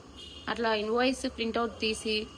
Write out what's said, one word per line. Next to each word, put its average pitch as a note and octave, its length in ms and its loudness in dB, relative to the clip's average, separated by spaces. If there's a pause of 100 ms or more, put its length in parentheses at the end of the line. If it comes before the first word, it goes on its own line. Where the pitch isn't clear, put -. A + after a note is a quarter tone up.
(500)
అట్లా A3 240 2
ఇన్వాయిస్ A#3 520 2 (100)
ప్రింట్అవుట్ A3+ 440 0
తీసి, G#3+ 480 0 (100)